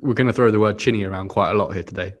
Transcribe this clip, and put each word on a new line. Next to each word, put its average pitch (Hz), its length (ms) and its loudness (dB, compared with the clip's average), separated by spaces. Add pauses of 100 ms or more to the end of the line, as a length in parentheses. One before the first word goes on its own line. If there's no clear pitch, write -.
we're 131 140 0
gonna 123 180 2
throw 120 160 4
the 107 100 4
word 107 200 2
chinny 110 240 0
around 95 260 -8
quite 92 220 0
a - 20 -2
lot 101 220 0
here 90 80 -6
today, 95 360 -10